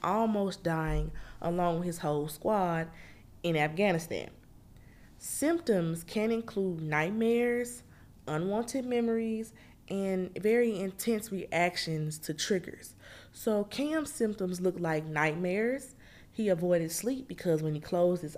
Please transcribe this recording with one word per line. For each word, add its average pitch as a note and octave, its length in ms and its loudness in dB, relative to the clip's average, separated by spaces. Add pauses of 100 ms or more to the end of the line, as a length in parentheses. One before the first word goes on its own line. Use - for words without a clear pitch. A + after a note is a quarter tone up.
almost G#3 600 0
dying D#3+ 480 0 (300)
along F3 360 2
with F3 80 -2
his E3+ 140 -4
whole D3 280 0
squad E3+ 640 0 (520)
in E3+ 140 2
Afghanistan. D#3+ 720 2 (880)
Symptoms G3 840 0
can A3 280 0
include G3 500 -2
nightmares, A3+ 1000 0 (440)
unwanted G#3 580 -2
memories, A3+ 680 0 (340)
and F#3+ 500 0
very A3 400 4
intense G3 540 -2
reactions E3 880 -2
to - 140 -6
triggers. - 640 -4 (360)
So G#3 320 0
Cam's D4 480 -2
symptoms G3 480 -2
look F3+ 200 0
like D#3+ 260 0
nightmares. F3+ 920 0 (360)
He A3 180 0
avoided E3+ 420 4
sleep C4 380 -4
because D#3+ 340 0
when D#3 120 0
he D3 40 -4
closed F3 420 2
his D#3 160 -8